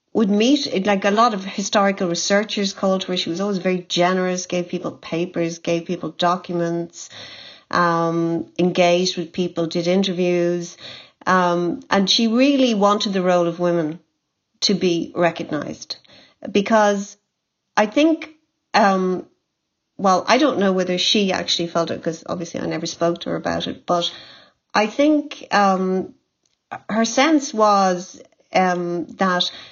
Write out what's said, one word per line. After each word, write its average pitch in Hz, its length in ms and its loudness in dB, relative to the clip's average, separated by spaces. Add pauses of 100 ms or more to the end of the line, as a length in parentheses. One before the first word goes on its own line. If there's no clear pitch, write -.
(120)
would 214 160 2
meet, 208 560 2
like, 202 200 0
a 202 60 4
lot 226 240 4
of 190 100 -8
historical 196 640 -2
researchers 196 640 -2
called 190 280 0
to - 60 -8
her. 180 80 -2
She 180 140 -4
was 170 100 -4
always 202 180 -2
very 185 200 0 (100)
generous, 185 580 0
gave 175 220 -4
people 170 240 -6
papers, 165 680 -4
gave 170 280 -4
people 170 240 -6
documents, 170 1000 -4 (600)
um, 170 880 0
engaged 180 580 2
with 165 160 -8
people, 175 340 -2
did 170 200 -4
interviews. 175 880 0 (480)
Um, 175 640 2
and 196 220 2
she 233 160 2
really 254 480 4
wanted 202 400 2
the 190 80 0
role 180 240 2
of 170 120 -4
women 170 420 0 (640)
to 208 120 2
be 170 420 0
recognised, - 800 -4 (540)
because 202 680 2 (600)
I 214 100 4
think, 311 480 2 (400)
um, 135 520 2 (720)
well, 185 300 2
I 226 120 4
don't 254 200 2
know 196 140 2
whether 185 260 -2
she 196 340 2
actually - 360 -4
felt 170 220 -2
it, - 120 -6
'cause 165 240 -6
obviously 170 340 -8
I - 60 -6
never 165 200 -6
spoke 170 340 -2
to - 100 -8
her 165 60 -4
about 165 300 -4
it, - 200 -10
but 175 260 -2 (600)
I 214 140 2
think, 294 640 0
um, 190 600 0 (760)
her 220 160 0
sense 277 500 2
was, 196 640 2 (320)
um, 175 540 0 (100)
that 180 340 0 (220)